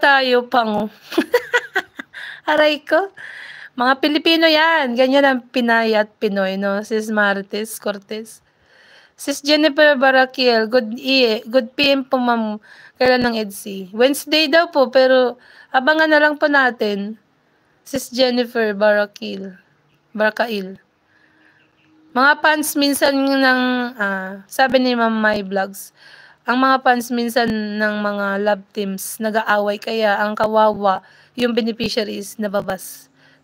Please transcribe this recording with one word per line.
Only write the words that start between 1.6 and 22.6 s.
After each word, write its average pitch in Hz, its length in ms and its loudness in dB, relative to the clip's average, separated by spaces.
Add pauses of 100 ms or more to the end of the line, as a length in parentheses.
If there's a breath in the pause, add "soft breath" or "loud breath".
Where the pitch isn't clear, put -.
<laughs> - 800 -10
Aray 302 360 2
ko. 381 240 0 (680 loud breath)
Mga 247 240 2
Pilipino 320 460 2
yan. 311 500 2
Ganyan 262 300 4
ang 262 140 2 (100)
Pinay 226 420 0
at 214 160 2 (140)
Pinoy, 196 340 -2
no? 196 300 -2
Sis 220 240 -4
Martes 208 680 -2
Cortez. 214 640 -10 (760 soft breath)
Sis - 240 -6
Jennifer 302 560 4
Barakiel, 254 720 2
good 220 320 0
e-, 254 480 2
good 233 260 0
P 285 160 2
M 277 160 0
po, 262 140 -2
ma'am. 226 420 -2 (380 loud breath)
Kailan 254 260 2
ng 233 160 -2
edsi? 196 480 -12
Wednesday 285 560 0
daw 330 240 2
po, 269 220 2
pero 254 480 4 (320 loud breath)
abangan 311 360 2
na 302 140 4
lang 302 140 2
po 302 120 0
natin. 226 680 0 (680)
Sis - 280 -8
Jennifer 240 640 0
Barakiel. 202 800 -2 (560)
Barakiel. 214 680 -4 (1300 soft breath)
Mga 269 280 2
fans 302 360 0